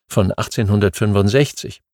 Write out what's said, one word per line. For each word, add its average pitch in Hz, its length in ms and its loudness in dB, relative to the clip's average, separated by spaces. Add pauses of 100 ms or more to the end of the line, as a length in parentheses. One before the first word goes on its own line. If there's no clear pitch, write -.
von 95 300 0
achtzehnhundertfünfundsechzig, 104 1400 0 (120)